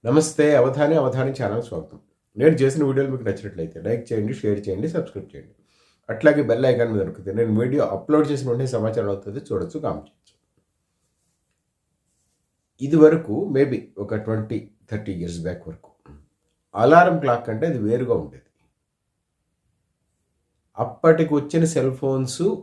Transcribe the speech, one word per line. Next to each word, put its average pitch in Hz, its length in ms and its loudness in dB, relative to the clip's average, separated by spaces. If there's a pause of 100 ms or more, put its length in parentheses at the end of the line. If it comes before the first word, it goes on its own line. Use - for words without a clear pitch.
నమస్తే, 151 400 2 (140)
అవధాని, 147 420 2
అవధాని 131 360 -2
ఛానల్ 113 300 -4
స్వాగతం. - 320 -12 (400)
నేను 156 220 6
చేసిన 135 260 2
వీడియోలు 135 240 0
మీకు 120 160 -8
నచ్చినట్లయితే 90 580 -8
లైక్ 113 240 -2
చేయండి, 107 300 -2
షేర్ 101 260 -2
చేయండి, 101 300 -4
సబ్స్క్రైబ్ - 360 -8
చేయండి. 69 220 -20 (600)
అట్లాగే 147 360 4
బెల్ 131 200 2
ఐకాన్ 120 240 0
మీద 98 140 0
నొక్కితే 90 300 -12
నేను 113 220 0
వీడియో 127 240 0 (120)
అప్‌లోడ్ 151 360 0
చేసిన 131 200 -4
వెంటనే 127 220 -2
సమాచారం 107 400 -2
అవుతుంది, 101 340 -10
చూడొచ్చు, 90 380 -6
కామెంట్ 78 240 -8
చేయొచ్చు. - 260 -20 (2500)
ఇది 156 180 2
వరకు 156 320 4 (200)
maybe 131 220 2 (260)
ఒక 104 220 -4
ట్వంటీ, 110 340 -4 (320)
థర్టీ 98 300 -6
ఇయర్స్ 85 240 -8
బ్యాక్ 87 240 -8
వరకు - 220 -20 (920)
అలారం 165 400 6
క్లాక్ 117 300 0
అంటే 135 180 -2
అది 127 160 -4
వేరుగా 117 360 0
ఉండేది. - 260 -20 (2250)
అప్పటికి 156 600 2
వచ్చిన 165 240 0 (120)
సెల్ 131 260 0
ఫోన్స్ 135 420 -2 (200)